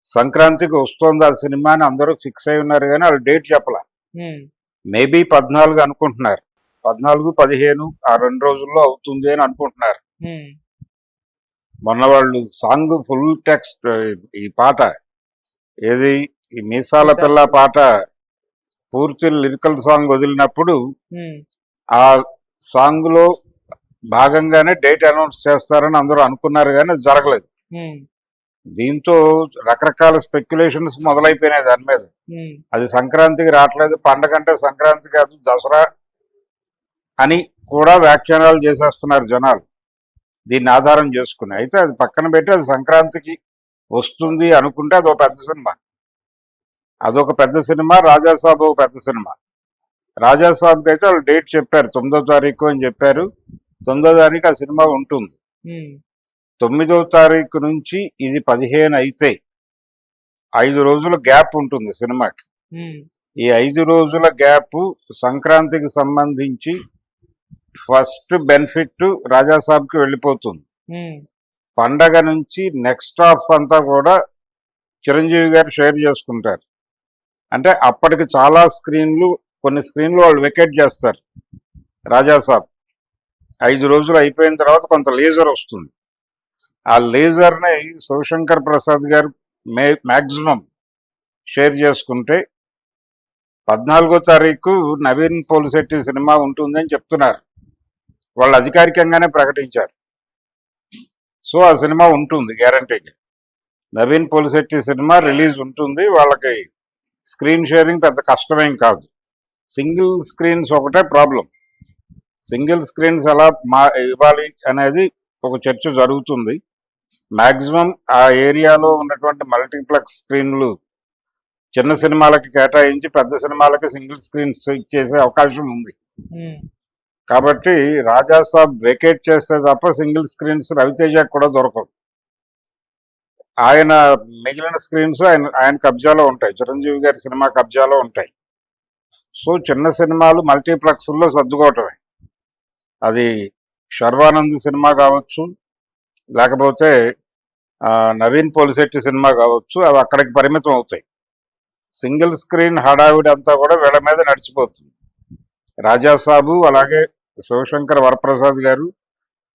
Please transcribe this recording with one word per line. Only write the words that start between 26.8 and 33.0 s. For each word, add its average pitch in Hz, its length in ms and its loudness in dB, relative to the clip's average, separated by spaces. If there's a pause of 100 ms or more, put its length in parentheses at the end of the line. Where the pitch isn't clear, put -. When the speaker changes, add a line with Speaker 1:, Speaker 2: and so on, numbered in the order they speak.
Speaker 1:
అది 147 100 -6
జరగలేదు. 139 460 0 (280)
Speaker 2:
Hmm. 156 300 -16 (640)
Speaker 1:
దీంతో 156 800 0 (220)
రకరకాల 160 480 2
స్పెక్యులేషన్స్ 156 840 -4
మొదలైపోయినాయి 151 600 0
దాని 123 280 0
మీద. 127 80 0
Speaker 2:
Hmm. 160 640 -20 (120)
Speaker 1:
అది 120 140 -4
సంక్రాంతికి 156 600 0